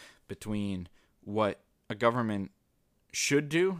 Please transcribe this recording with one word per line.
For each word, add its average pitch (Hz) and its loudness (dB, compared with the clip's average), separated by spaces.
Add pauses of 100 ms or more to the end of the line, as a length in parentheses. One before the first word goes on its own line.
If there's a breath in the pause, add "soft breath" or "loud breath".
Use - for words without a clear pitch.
(280 loud breath)
between 101 -6 (340 soft breath)
what 104 0 (280)
a 110 -6
government 110 2 (640)
should 147 2
do 175 0